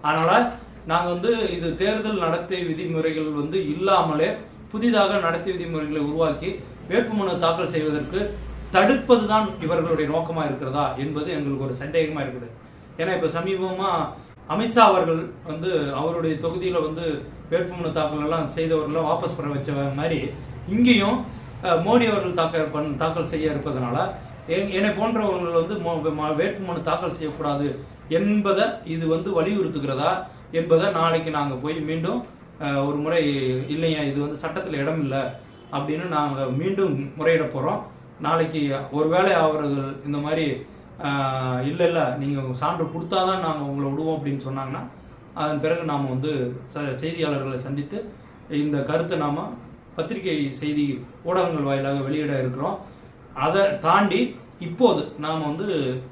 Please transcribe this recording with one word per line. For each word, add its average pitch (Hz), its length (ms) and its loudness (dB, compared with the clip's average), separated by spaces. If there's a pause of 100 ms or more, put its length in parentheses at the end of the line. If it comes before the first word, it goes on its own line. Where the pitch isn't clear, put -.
அதனால 165 500 4 (360)
நாங்க 175 220 2
வந்து 196 480 0
இது 160 180 -2
தேர்தல் 208 420 0
நடத்தை 170 460 -2
விதிமுறைகள் 160 680 -2
வந்து 151 400 -2
இல்லாமலே 175 640 2 (360)
புதிதாக 208 480 4
நடத்தை 170 320 0
விதிமுறைகளை 156 500 -2
உருவாக்கி 156 580 0 (300)
வேட்புமனு 202 500 0
தாக்கல் 165 280 2
செய்வதற்கு 160 680 -2 (360)
தடுப்பதுதான் 214 760 6 (120)
இவர்களுடைய 160 500 0
நோக்கமா 160 340 -2
இருக்கிறதா 139 480 -2
என்பது 151 380 -4
எங்களுக்கு 139 340 -2
ஒரு 131 80 -4
சந்தேகமா 151 540 -2
இருக்குது. 127 220 -10 (480)
ஏன்னா, 180 180 0
இப்ப 160 120 0
சமீபமா 185 800 0 (420)
அமித்ஷா 226 300 2
அவர்கள் 165 500 6 (160)
வந்து 160 480 -2
அவருடைய 160 420 0
தொகுதியில 175 460 0
வந்து 156 400 -2 (300)
வேட்புமனு 175 400 -2
தாக்கல் 151 300 0
எல்லாம் 151 300 0
செய்தவர்கள்லாம் 156 580 0
வாபஸ் 170 260 0
பெற 147 120 -6
வச்ச 143 240 -4 (240)
மாதிரி, 147 360 -2 (360)
இங்கேயும், 233 580 4 (380)
அ, 175 120 4
மோடி 220 340 6
அவர்கள் 190 240 0
தாக்கல் 160 380 0
பண்-, 151 260 -2
தாக்கல் 160 280 0
செய்ய 156 260 -2
இருப்பதனால, 139 600 -2 (380)
எ-, 196 200 0
என்னை 196 200 2
போன்றவர்கள் 190 720 2
வந்து 190 120 -2
மோ-, 165 380 -2
ம-, 151 220 -2
வேட்புமனு 180 460 -2
தாக்கல் 165 280 -2
செய்யக்கூடாது 147 680 -4 (300)
என்பதை 196 540 4 (220)
இது 165 220 -2
வந்து 160 340 2
வலியுறுத்துகிறதா 160 840 0 (280)
என்பதை 165 400 4
நாளைக்கு 165 400 2
நாங்க 143 240 0
போய் 156 240 -4
மீண்டும், 165 460 -2 (360)
அ, 139 240 2
ஒரு 143 120 0
முறை, 151 380 2 (340)
"இல்லையா, 156 320 2
இது 139 200 0
வந்து 147 160 -2 (100)
சட்டத்துல 156 260 -4
இடம் 151 280 0
இல்ல" 135 380 -2 (320)
அப்படின்னு 151 340 -2
நாங்க 147 400 0
மீண்டும் 147 680 0
முறையிட 156 280 2
போறோம். 151 380 -2 (380)
நாளைக்கு 151 560 2 (160)
ஒருவேளை 170 420 4
அவர்கள் 147 640 2 (100)
இந்த 143 120 -2
மாதிரி, 147 480 -2 (380)
"ஆ, 139 280 0 (300)
இல்ல, 135 240 2
இல்ல, 139 340 2
நீங்க 139 220 -2 (100)
சான்று 160 340 -2
கொடுத்தாதான் 185 540 0
நாங்க 156 260 -2
உங்களை 139 260 -2
விடுவோம்" 151 340 -2
அப்படின்னு 139 220 -2
சொன்னாங்கன்னா, 131 360 -6 (500)
அதன் 151 280 -2
பிறகு 165 220 0
நாம 143 260 0
வந்து 131 500 -2 (140)
ச-, 143 180 -4
செய்தியாளர்களை 147 640 -2
சந்தித்து 143 560 -6 (380)
இந்த 147 340 0
கருத்தை 165 340 0
நாம 156 360 -2 (420)
பத்திரிகை 160 580 -2
செய்தி 147 520 -2 (180)
ஊடகங்கள் 160 400 2
வாயிலாக 139 360 0
வெளியிட 143 400 -2
இருக்கிறோம். 131 400 -2 (540)
அதை 185 460 2
தாண்டி 196 600 4 (200)
இப்போது 170 600 2
நாம 156 260 -2
வந்து 147 560 -2 (100)